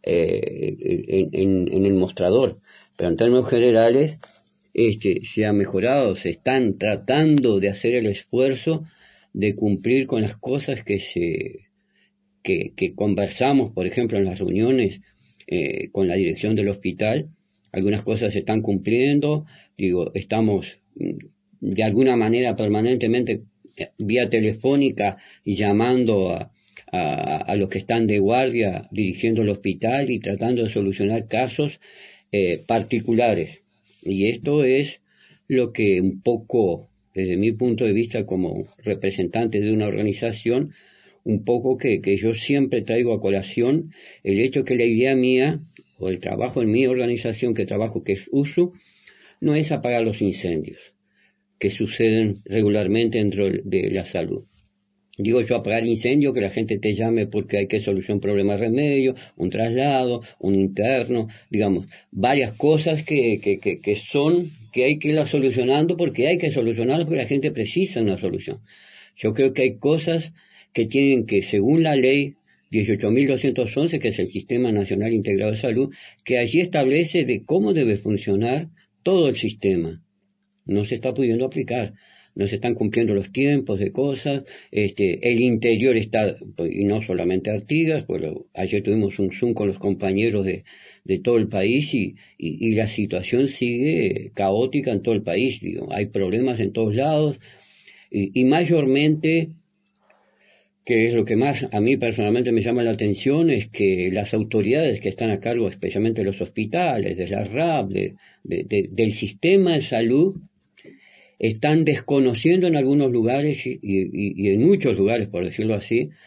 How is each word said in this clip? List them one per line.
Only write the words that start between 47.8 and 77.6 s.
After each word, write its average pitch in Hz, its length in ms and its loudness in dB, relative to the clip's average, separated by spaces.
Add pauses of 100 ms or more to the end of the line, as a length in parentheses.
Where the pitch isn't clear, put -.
que 98 100 -2
es - 180 -8
usu, 147 420 0 (680)
no 151 140 2
es 156 160 0
apagar 120 320 0
los 107 180 -2
incendios 87 560 -2 (800)
que 98 140 -2
suceden 110 760 0
regularmente 107 720 2
dentro 101 320 0
de 95 400 -2
la 95 160 -4
salud. - 380 -6 (760)
Digo 117 240 2
yo, 117 140 0
apagar 113 300 0
incendio, 120 480 2
que 117 80 0
la 98 80 0
gente 110 280 -2
te 107 160 0
llame 113 320 0
porque 101 320 -4
hay 98 100 0
que 107 120 0
solucionar 101 360 -2
un 95 60 0
problema 101 360 2
de 113 80 -2
remedio, 135 500 2 (220)
un 90 120 -2
traslado, 123 720 0 (180)
un 98 160 2
interno, 110 720 0 (200)
digamos, 101 380 0 (240)
varias 120 400 0
cosas 156 520 2
que, 120 360 2
que, 101 200 0
que, 85 200 -2
que 104 160 0
son, 160 560 0 (220)
que 123 100 0
hay 147 160 2
que 151 100 -2
irlas 151 200 0
solucionando 135 640 2
porque 147 320 0
hay 175 100 2
que 170 140 -2
solucionarlas 117 540 0
porque 151 160 -2
la 110 60 -4
gente 143 240 0
precisa 123 500 -2
una 101 160 0
solución. 95 420 -6 (560)
Yo - 180 -2
creo 135 200 2
que 139 80 -2
hay 117 160 0
cosas 160 560 -2 (400)
que 117 120 0
tienen 131 400 2
que, 104 180 0
según 131 400 2
la 156 120 2
ley 139 380 2 (360)
dieciocho 104 400 0
mil 127 160 4
doscientos 127 520 -2
once, 160 240 0
que 117 80 -2
es 101 100 -4
el 92 80 -2
Sistema 120 460 -2
Nacional 101 400 0
Integrado 104 380 0
de 110 60 -4
Salud, 127 360 -2 (320)
que 123 140 0
allí 120 200 2
establece 160 640 2
de 117 220 -2
cómo 196 260 2